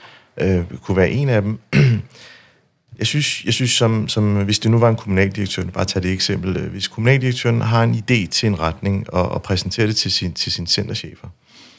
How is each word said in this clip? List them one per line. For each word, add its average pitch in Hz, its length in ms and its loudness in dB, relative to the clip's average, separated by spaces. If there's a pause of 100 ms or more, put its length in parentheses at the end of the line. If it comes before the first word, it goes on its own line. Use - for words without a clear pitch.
(400)
Øh, 90 240 2 (180)
kunne 95 140 -2
være 92 140 4
en 139 180 0
af 110 140 2
dem. 107 160 -4 (140)
<clears throat> 127 280 4 (1000)
Jeg 107 80 -2
synes, - 380 -2
jeg 117 100 0
synes 123 160 0
som, 113 380 2
som, 104 360 2
hvis 104 140 0
det 110 120 2
nu 117 80 6
var 117 100 6
en 110 80 2
kommunaldirektør, 95 680 0
bare 95 200 -4
tag 92 180 -2
det 92 100 0
eksempel, 92 440 -2
øh, 78 140 -6
hvis 95 180 -6
kommunaldirektøren 123 720 0
har 113 220 2
en 117 120 2
idé 110 320 0
til - 200 -2
en 95 140 0
retning, 98 540 -2
og, 90 140 2
og - 140 -4
præsenterer 98 440 0
det 107 100 0
til - 160 -2
sin, 90 200 -2
til - 200 -6
sin 87 140 -6
centerchefer, - 640 -6 (500)